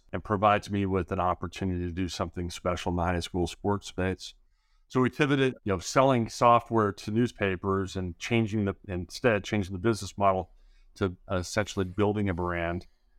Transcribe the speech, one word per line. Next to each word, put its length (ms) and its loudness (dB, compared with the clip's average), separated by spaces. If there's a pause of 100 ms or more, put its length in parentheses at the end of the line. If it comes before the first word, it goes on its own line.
(140)
and 100 -8
provides 460 2
me 160 0
with 260 0
an 80 0
opportunity 680 -2
to 60 -4
do 160 -2
something 440 -6
special 400 -4
in 60 0
the 60 0
high 180 0
school 260 -2
sports 400 -4
space." 480 -6 (520)
So 140 0
we 80 2
pivoted, 540 2
you 100 0
know, 60 0
selling 500 2
software 600 4
to 180 -10
newspapers 840 0
and 240 -4
changing 460 0
the, 100 0 (120)
instead 560 0
changing 300 -2
the 60 -8
business 360 -2
model 360 2 (460)
to, 180 -2 (140)
uh, 80 -2
essentially 480 -2
building 440 0
a 60 0
brand 500 -2 (340)